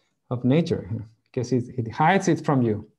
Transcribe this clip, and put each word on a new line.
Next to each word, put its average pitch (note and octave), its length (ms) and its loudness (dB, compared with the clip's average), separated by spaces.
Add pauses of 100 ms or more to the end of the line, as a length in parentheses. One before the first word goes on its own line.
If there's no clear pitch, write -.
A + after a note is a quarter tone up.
(280)
of B2 160 -4
nature, C3+ 460 0 (360)
because B2 260 -6
it, B2 260 -2
it A2+ 140 -6
hides F#3+ 340 2
it D#3+ 180 2
from C3+ 180 2
you. G#2+ 260 -2 (100)